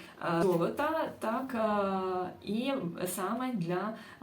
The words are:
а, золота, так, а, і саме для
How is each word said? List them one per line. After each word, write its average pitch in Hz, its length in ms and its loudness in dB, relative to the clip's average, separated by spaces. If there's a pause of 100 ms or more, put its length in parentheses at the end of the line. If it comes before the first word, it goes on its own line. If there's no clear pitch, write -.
(180)
а, 170 240 2
золота, 285 760 2
так, 247 360 -2
а, 190 760 2 (140)
і 247 280 0 (340)
саме 220 460 -2
для 180 420 0 (280)